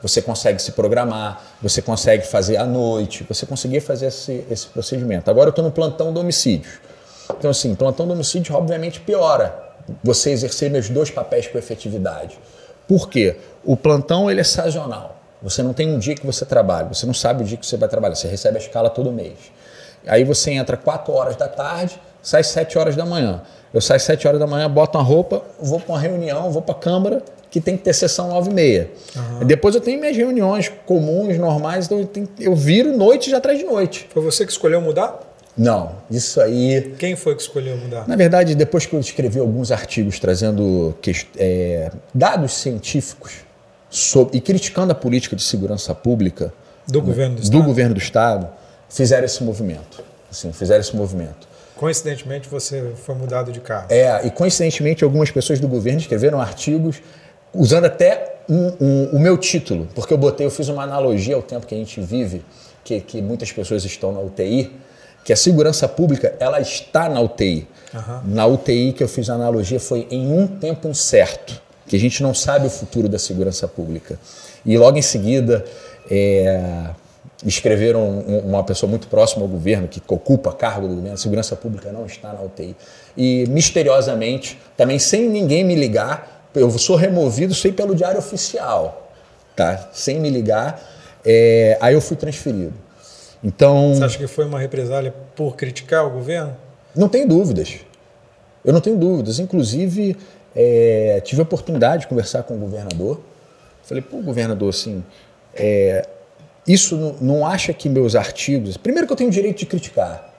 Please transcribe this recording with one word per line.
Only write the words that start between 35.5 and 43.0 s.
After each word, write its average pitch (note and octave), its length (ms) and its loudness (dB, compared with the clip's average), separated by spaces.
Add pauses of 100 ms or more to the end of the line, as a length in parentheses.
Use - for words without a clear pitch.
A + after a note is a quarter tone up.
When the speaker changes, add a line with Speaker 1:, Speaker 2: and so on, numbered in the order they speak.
Speaker 1:
Não, G2 400 2 (120)
isso B2 320 -2
aí C3 580 2
Speaker 2:
Quem F3+ 180 -4
foi D#3 180 -2
que C#3 80 -8
escolheu C3 340 -6
mudar? A#2+ 300 -10
Speaker 1:
Na B3 80 -4
verdade, F3 400 6
depois D3+ 320 2
que - 80 -6
eu D3+ 60 0
escrevi B2+ 400 -2
alguns A#2+ 320 0
artigos G2+ 480 -2
trazendo F#2 840 2
quest-, - 340 -4
é, F2 540 0 (220)
dados D3 420 2
científicos - 800 -6 (580)